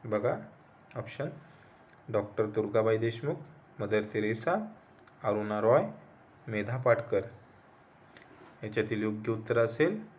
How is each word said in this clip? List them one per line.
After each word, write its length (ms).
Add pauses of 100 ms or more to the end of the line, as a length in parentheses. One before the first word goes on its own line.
बघा 300 (600)
ऑप्शन, 340 (800)
डॉक्टर 360
दुर्गाबाई 520
देशमुख, 380 (440)
मदर 220 (120)
तेरेसा, 600 (500)
अरुणा 380
रॉय, 260 (600)
मेधा 300
पाटकर. 440 (1400)
याच्यातील 400
योग्य 280
उत्तर 260
असेल 440 (180)